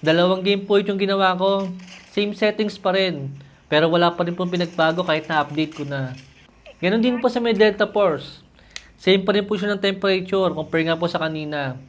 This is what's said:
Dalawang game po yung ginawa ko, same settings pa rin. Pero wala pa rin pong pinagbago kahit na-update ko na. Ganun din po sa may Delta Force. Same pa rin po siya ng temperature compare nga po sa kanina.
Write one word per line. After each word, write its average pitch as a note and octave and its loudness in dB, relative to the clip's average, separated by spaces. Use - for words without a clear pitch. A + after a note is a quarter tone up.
Dalawang F3+ 2
game G3 0
po G3+ 2
yung G3+ 0
ginawa G3 2
ko, G3 0
same G#3 -2
settings G#3+ 0
pa F#3 0
rin. D#3 -2
Pero D#3 4
wala E3+ 4
pa F3 -4
rin F3 -2
pong F3+ -4
pinagbago E3+ 0
kahit D#3+ 0
na-update D3+ -2
ko D3 -6
na. C3+ -6
Ganun G3 0
din B3 2
po B3+ -4
sa A#3+ 0
may A#3 2
Delta G#3+ 4
Force. F3+ -2
Same F#3+ 2
pa G#3 0
rin G3+ 0
po G#3+ -2
siya G#3 -2
ng G3 -4
temperature F#3+ 0
compare D#3 -2
nga E3 0
po E3+ -2
sa E3 -2
kanina. D3+ -6